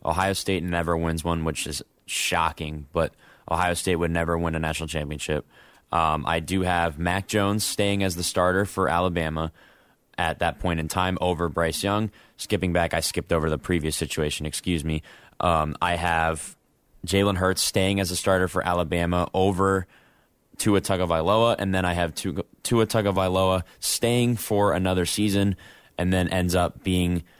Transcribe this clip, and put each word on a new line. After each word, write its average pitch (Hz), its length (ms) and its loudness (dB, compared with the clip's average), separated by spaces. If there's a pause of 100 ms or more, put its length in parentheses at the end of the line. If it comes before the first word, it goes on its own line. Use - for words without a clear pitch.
Ohio 95 300 0
State 95 280 -2
never 85 320 0
wins 82 300 -2
one, 82 200 -2
which 80 220 -4
is 76 160 -8 (220)
shocking, 78 880 -2
but 80 220 0 (360)
Ohio 87 220 2
State 87 240 -2
would 82 140 0
never 85 260 0
win 82 180 -2
a 80 40 -4
national 78 300 -4
championship. 76 580 -4 (460)
Um, 80 340 0
I 82 140 0
do 87 220 -2
have 85 360 0
Mac 87 300 -2
Jones 104 340 0
staying 101 400 0
as 92 140 -2
the 87 80 -4
starter 92 400 2
for 95 240 -2
Alabama 80 640 0 (680)
at 80 220 -2
that 85 180 -2
point 85 220 -2
in 80 80 -4
time 92 320 -2
over 87 280 0
Bryce 82 360 -2
Young. 104 260 0 (260)
Skipping 92 360 -2
back, 85 200 2
I 85 60 0
skipped - 340 -4
over 80 160 2
the 78 100 0
previous 80 360 -2
situation, 76 500 -4
excuse 78 400 -4
me. 78 180 -2 (360)
Um, 78 420 2
I 87 140 0
have 82 640 -2 (500)
Jalen 98 300 2
Hurts 92 260 0
staying 98 380 2
as 92 100 -2
a 90 60 -4
starter 92 320 2
for - 180 -2
Alabama 87 640 0
over 95 540 2 (720)
Tua 101 220 4
Tagovailoa, 92 800 2
and 95 120 -2
then 92 120 2
I 90 80 0
have 85 200 0
Tua, 87 300 -6 (220)
Tua 113 220 2
Tagovailoa 95 760 2 (160)
staying 120 580 0
for 104 360 2
another 92 340 2
season 101 480 2 (420)
and 90 160 0
then 92 160 4
ends 90 280 0
up 87 260 0
being 90 400 0 (180)